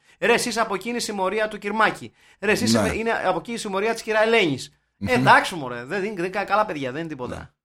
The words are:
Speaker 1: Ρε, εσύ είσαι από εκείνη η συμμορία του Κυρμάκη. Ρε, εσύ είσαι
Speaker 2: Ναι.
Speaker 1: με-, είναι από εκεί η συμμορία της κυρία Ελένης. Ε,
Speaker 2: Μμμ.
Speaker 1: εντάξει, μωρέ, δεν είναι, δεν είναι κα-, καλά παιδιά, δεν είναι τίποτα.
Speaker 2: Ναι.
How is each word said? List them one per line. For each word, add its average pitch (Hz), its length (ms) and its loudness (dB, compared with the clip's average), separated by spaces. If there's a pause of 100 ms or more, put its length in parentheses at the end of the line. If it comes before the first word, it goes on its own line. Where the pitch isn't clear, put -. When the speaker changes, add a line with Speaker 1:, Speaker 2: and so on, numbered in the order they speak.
(200)
Speaker 1:
Ρε, 202 120 2
εσύ 240 160 2
είσαι 220 120 -2
από 202 140 0
εκείνη 233 220 -4
η 233 40 -2
συμμορία 208 480 -2
του 214 100 -10
Κυρμάκη. 202 540 0 (280)
Ρε, 208 120 2
εσύ 185 120 2
είσαι 226 160 4
Speaker 2:
Ναι. 196 80 2
Speaker 1:
με-, 170 60 -2
είναι 226 160 -2
από 185 280 0
εκεί 170 140 -8
η 233 40 -6
συμμορία 208 360 -2
της 220 100 -6
κυρία 214 180 0
Ελένης. 214 460 2
Ε, - 60 -20 (240)
Speaker 2:
Μμμ. 202 120 -6
Speaker 1:
εντάξει, 254 460 6
μωρέ, 123 300 -8
δεν 156 200 -6
είναι, 220 100 -6
δεν 175 100 -4
είναι 190 40 -2
κα-, 196 160 -4
καλά 208 220 2
παιδιά, 147 260 -6
δεν 143 80 -8
είναι 165 100 -6
τίποτα. 123 260 -10
Speaker 2:
Ναι. - 140 -14 (140)